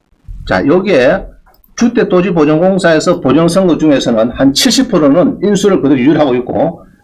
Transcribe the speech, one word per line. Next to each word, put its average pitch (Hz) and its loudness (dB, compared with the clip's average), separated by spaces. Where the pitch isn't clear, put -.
자, - -2
여기에 156 0
주택도시보증공사에서 180 0
보증 143 0
선거 170 0
중에서는 123 0
한 135 0
칠십 - 0
프로는 156 0
인수를 196 0
그대로 139 2
유지하고 147 2
있고, - -6